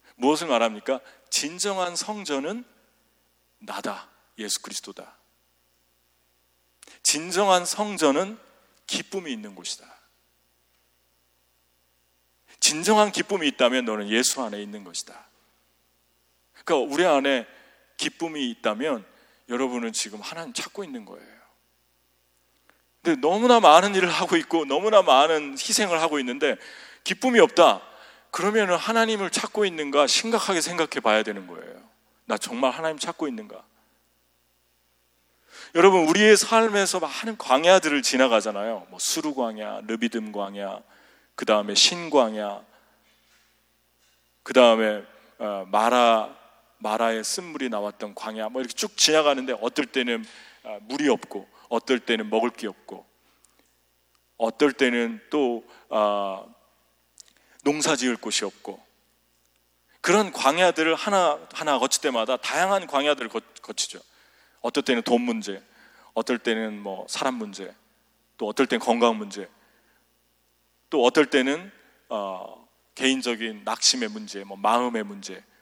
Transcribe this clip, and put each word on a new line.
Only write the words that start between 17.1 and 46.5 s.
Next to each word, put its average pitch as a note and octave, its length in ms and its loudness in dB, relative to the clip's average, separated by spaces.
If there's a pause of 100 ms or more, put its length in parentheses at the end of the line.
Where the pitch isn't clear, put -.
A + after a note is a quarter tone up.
기쁨이 D3+ 520 -6
있다면 A2+ 540 -4 (460)
여러분은 B2 420 -4
지금 G#2 300 -8
하나님 E3 320 -12
찾고 - 300 -10
있는 B2+ 200 -14
거예요. - 340 -20 (1600)
근데 D#3 180 0
너무나 A3 400 4
많은 F3+ 340 8
일을 F3+ 140 2
하고 E3+ 280 0
있고 D#3+ 280 0
너무나 F#3 380 4
많은 D3+ 500 4
희생을 F3 480 -2
하고 D#3 180 0
있는데 C3 380 -2 (480)
기쁨이 A#3+ 360 0
없다. C#3 420 6 (480)
그러면은 G3 460 0
하나님을 A3 540 0
찾고 - 360 -2
있는가 D3 400 0
심각하게 E3+ 560 0
생각해 E3 400 -4
봐야 A2 200 4
되는 G2+ 240 -8
거예요. E2+ 360 -18 (420)
나 A2 140 -4
정말 B2+ 320 -2
하나님 D#3+ 280 -6
찾고 D#3+ 300 -6
있는가? G#2+ 340 -12 (2000)
여러분, F3 340 6
우리의 G#3 280 8
삶에서 G3+ 640 2
많은 F3 380 -8
광야들을 D#3 640 4
지나가잖아요. A2 840 0
뭐 G2 100 -18
수루 D#3 360 -4
광야, G#2+ 520 -6
르비딤 A2 460 -4
광야, G2+ 480 -8 (540)
그 - 100 -12
다음에 G#2 300 2
신 F3 340 0
광야, G#2+ 540 0 (1800)
그 - 120 -10
다음에, A2 480 6 (360)
어, G2+ 320 -6
마라, A2+ 640 4 (440)